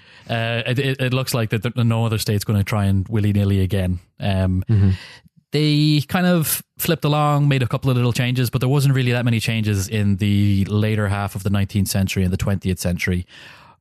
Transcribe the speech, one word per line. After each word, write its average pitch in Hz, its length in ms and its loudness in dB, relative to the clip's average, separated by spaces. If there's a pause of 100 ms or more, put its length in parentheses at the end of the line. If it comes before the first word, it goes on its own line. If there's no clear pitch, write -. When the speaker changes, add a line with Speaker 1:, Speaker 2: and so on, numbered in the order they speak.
(280)
Speaker 1:
<laughs> - 0 -
Speaker 2:
uh, 117 420 -4
it, 123 100 -2
it, 135 200 -2
it 127 140 -2
looks 131 200 -2
like 113 160 -2
that 110 120 -2
th-, 120 140 -6
no 117 280 2
other 110 140 0
state's 104 260 -2
gonna 101 200 0
try 104 220 -2
and 98 220 0
willy-nilly 101 520 2
again. 92 400 -2 (180)
Um, 95 500 0
Speaker 1:
Mm-hmm. 98 220 4 (640)
Speaker 2:
they 151 540 2
kind 180 200 0
of 175 360 0 (160)
flipped - 260 -2
along, 147 440 2
made 135 140 2
a 113 40 0
couple 135 240 -2
of 123 60 2
little 123 160 2
changes, 123 380 0
but 120 100 -2
there 127 80 0
wasn't 139 260 2
really 127 180 0
that 123 120 0
many 117 160 2
changes 104 480 -2
in 101 280 0
the 101 500 2
later 104 420 0
half 101 260 -4
of 95 80 -8
the 98 80 -2
nineteenth 98 380 0
century 95 340 0
and 90 100 0
the 92 40 0
twentieth 92 420 -2
century, 90 480 -4 (540)